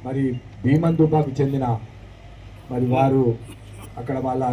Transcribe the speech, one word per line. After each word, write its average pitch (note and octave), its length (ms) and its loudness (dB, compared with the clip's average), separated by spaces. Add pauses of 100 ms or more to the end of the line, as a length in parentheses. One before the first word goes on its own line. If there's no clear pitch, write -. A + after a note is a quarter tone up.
మరి C3+ 180 0 (400)
భీమన్ D#3+ 360 4
దుబాకు D3+ 300 4 (100)
చెందిన C3+ 260 2 (1040)
మరి B2+ 240 0
వారు C3+ 280 4 (800)
అక్కడ C3 160 -6 (100)
వాళ్ళ C3 260 -2